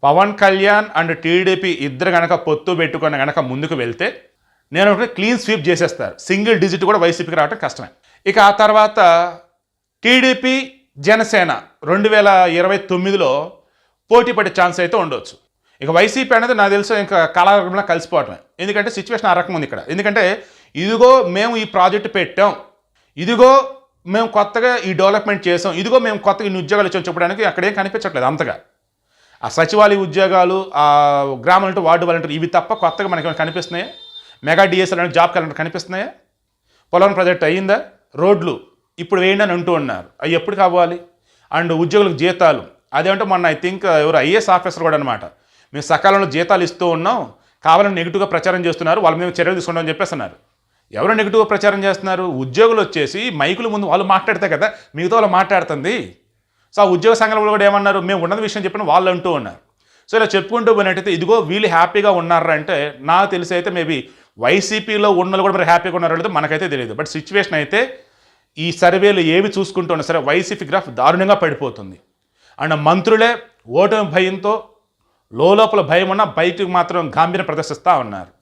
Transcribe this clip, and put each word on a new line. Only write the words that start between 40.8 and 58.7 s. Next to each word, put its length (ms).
And 140
ఉద్యోగులకు 440
జీతాలు, 460
అదేమంటే 320
మొన్న 260
I 20
think 340
ఎవరు 300
ఐఏఎస్ 320
ఆఫీసర్ 340
కూడా 140
అనమాట, 280
"మేము 560
సకాలంలో 500
జీతాలు 320
ఇస్తూ 240
ఉన్నాం, 440
కావాలని 300
నెగిటివ్గా 300
ప్రచారం 400
చేస్తున్నారు, 340
వాళ్ళ 180
మీద 100
చర్యలు 140
తీసుకుంటామని" 340
చెప్పేసి 240
అన్నారు. 220
ఎవరు 200
నెగిటివ్గా 340
ప్రచారం 380
చేస్తున్నారు? 400
ఉద్యోగులు 580
వచ్చేసి 480
మైకుల 380
ముందు 180
వాళ్ళు 200
మాట్లాడితే 440
కదా 220
మిగతా 200
వాళ్ళు 160
మాట్లాడుతుంది. 840
So 60
ఆ 20
ఉద్యోగ 300
సంఘాల 220
వాళ్ళు 140
కూడా 160
ఏమన్నారు, 340
"మేము 240
ఉన్నది 180
విషయం 220
చెప్పిన" 200